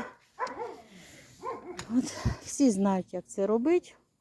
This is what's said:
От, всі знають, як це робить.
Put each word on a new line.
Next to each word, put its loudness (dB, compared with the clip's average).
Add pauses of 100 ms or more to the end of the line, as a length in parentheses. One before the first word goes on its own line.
(2000)
От, 2 (380)
всі 4
знають, 2
як -8
це 0
робить. 2 (260)